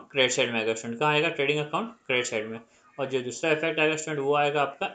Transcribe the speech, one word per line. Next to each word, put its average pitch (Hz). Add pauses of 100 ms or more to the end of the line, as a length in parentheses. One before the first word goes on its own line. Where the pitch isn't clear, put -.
(100)
क्रेडिट 127
साइड 123
में 117
आएगा 110
स्टूडेंट। 117
कहाँ 151
आएगा, 151
ट्रेडिंग 147
अकाउंट 165 (160)
क्रेडिट 123
साइड 110
में। 113 (400)
और 135
जो 131
दूसरा 127
effect 160
आएगा 156
student, 156
वो 139
आएगा 147
आपका 190